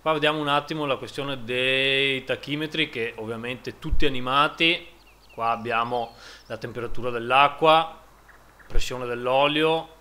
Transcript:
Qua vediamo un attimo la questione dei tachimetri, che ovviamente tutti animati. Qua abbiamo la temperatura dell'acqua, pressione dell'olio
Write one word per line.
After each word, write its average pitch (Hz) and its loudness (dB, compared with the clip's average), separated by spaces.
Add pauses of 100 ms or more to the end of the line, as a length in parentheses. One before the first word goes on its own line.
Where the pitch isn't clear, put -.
Qua 160 0
vediamo 151 2
un 147 -2
attimo 147 -2
la 131 0
questione 135 -8
dei 131 0
tachimetri, 151 -4
che 117 -6
ovviamente 117 -10
tutti - 4
animati. 143 0 (380)
Qua 117 -2
abbiamo 117 -2 (320)
la 113 -10
temperatura 120 -4
dell'acqua, 139 4 (640)
pressione - 0
dell'olio 143 2